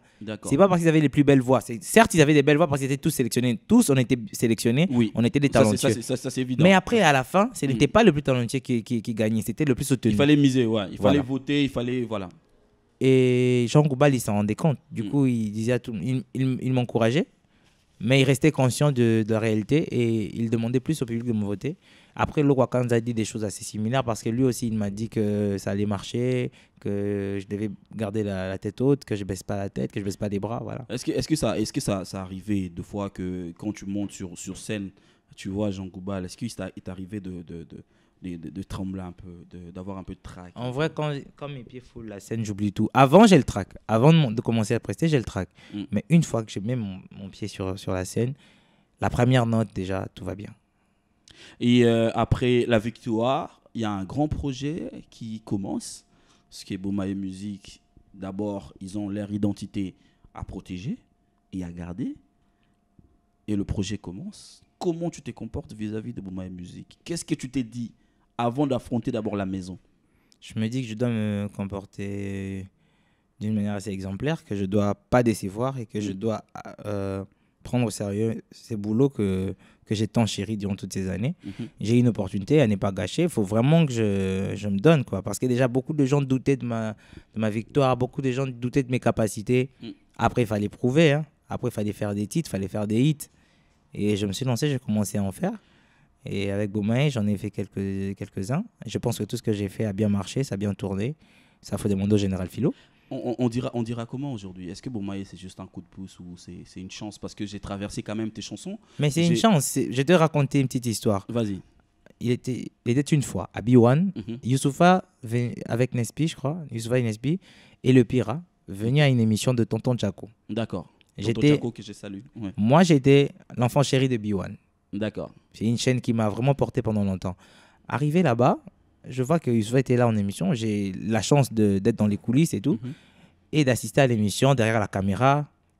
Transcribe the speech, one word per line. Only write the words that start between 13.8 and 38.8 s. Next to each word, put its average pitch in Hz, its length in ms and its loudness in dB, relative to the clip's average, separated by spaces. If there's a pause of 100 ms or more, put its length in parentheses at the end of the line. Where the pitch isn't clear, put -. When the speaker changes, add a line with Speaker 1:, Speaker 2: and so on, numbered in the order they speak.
Speaker 2:
Goubal, 143 300 4
il 123 80 0
s'en 107 120 -2
rendait 104 220 2
compte. 143 220 0 (140)
Du 113 120 -6
Speaker 1:
Mm. 101 60 -8
Speaker 2:
coup, 139 160 2
il 113 260 0
disait 110 220 -2
à 120 60 0
tout, 120 220 -8
il, 131 220 -2 (100)
il, 131 280 0
il 131 120 -2
m'encourageait, 123 540 2 (720)
mais 131 220 4
il - 20 6
restait 143 280 4
conscient 139 400 2
de, 117 360 4
de 110 60 -2
la 110 60 2
réalité 110 380 2
et 113 580 0
il 113 140 -2
demandait 117 300 0
plus 160 220 -4
au 131 40 0
public 117 200 -4
de 120 80 0
me 107 100 0
voter. 101 340 -6 (380)
Après, - 280 0
Loko 139 180 4
Akanza 120 340 2
a 117 40 4
dit 117 140 -2
des 113 120 -2
choses 107 200 -6
assez 95 180 -8
similaires 113 400 -2
parce 117 180 -4
que 120 80 -4
lui 120 140 0
aussi, 123 240 0
il 110 100 -2
m'a 104 120 -2
dit 107 180 -6
que 104 500 0
ça 101 140 -4
allait 101 140 -2
marcher, 123 680 -2 (280)
que 101 640 -4
je 98 60 -16
devais 104 240 -4 (240)
garder 107 260 -4
la, 95 280 -4
la 95 80 -6
tête - 240 -8
haute, 139 240 2
que 113 100 -4
je 101 80 -6
baisse 95 200 -6
pas 104 120 -8
la 98 140 -6
tête, - 220 -6
que - 80 -8
je 101 60 -4
baisse 98 120 -4
pas 107 100 -4
les 101 120 -4
bras, 110 220 -6
voilà. 110 280 -10
Speaker 1:
Est-ce 123 160 -8
que, 160 60 -2
est-ce 127 160 -2
que 156 100 0
ça, 104 200 -2
est-ce 107 140 -2
que - 80 -6
ça, 98 240 -4
ça 95 180 -10
arrivait 95 480 -4
deux 87 140 -12
fois 101 260 -6
que 90 480 -8
quand 104 140 -6
tu 101 140 -14
montes 98 260 -6
sur, 87 260 -12
sur 92 200 -12
scène, 101 320 -8 (480)
tu - 120 -14
vois 101 220 -2
Jean 95 140 -8
Goubal, 92 400 -8
est-ce 90 100 -14
qu'il 117 180 -10
t'a, 95 220 -10
il - 80 -16
t'arrivait 95 380 -10
de... 90 220 -12
de, 82 200 -14
de... - 200 -20 (400)
De, 90 120 -8
de, 78 140 -14
de 95 140 -10
trembler 95 400 -8